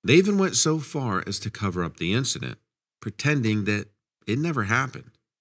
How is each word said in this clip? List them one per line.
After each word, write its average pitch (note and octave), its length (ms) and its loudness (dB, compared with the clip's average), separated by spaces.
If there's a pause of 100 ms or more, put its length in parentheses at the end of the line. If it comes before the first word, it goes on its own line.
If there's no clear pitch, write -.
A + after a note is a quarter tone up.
They A2+ 100 4
even G3 240 6
went F#3+ 180 2
so D#3+ 240 2
far C3 480 -2
as G2+ 120 -4
to A2 100 -6
cover F2+ 340 -2
up D#2+ 140 -6
the F2 160 -2
incident, A#2 440 -4 (440)
pretending A2 640 0
that G#2 220 -2 (380)
it A2+ 140 -2
never D3+ 240 -2
happened. A#2+ 480 -2 (300)